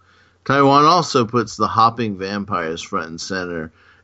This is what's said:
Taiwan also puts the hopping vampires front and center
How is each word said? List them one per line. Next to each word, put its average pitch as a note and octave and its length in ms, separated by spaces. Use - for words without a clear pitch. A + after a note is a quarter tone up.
Taiwan C#3 400
also D#3 400
puts A2+ 320
the G#2+ 100
hopping A2+ 520
vampires F#2+ 640
front F2 260
and E2 100
center F2 540